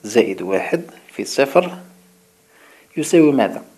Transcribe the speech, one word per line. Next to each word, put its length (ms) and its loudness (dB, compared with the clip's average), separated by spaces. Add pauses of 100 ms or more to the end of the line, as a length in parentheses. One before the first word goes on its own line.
زائد 380 0
واحد 400 -4 (300)
في 140 -10
صفر 520 -2 (1200)
يساوي 340 4
ماذا؟ 340 -2 (120)